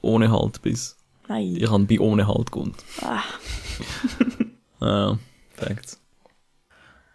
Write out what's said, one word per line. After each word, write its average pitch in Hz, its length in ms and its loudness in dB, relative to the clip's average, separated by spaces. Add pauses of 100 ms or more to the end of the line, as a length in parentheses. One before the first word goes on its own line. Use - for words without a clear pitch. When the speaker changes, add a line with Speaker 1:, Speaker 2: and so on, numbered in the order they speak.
Speaker 1:
ohne 113 300 4
Halt 107 320 0
bis. - 320 -4 (320)
Speaker 2:
Nein. 101 300 -4
Speaker 1:
Ich 107 120 0
habe 104 140 6
bei 107 160 4
ohne 104 280 4
Halt 113 240 0
gewohnt. - 240 -6 (260)
Speaker 2:
Ah. - 260 -4
Speaker 1:
<laughs> - 40 -12 (1500)
Ja, 101 360 2 (380)
Facts. - 440 -8 (1160)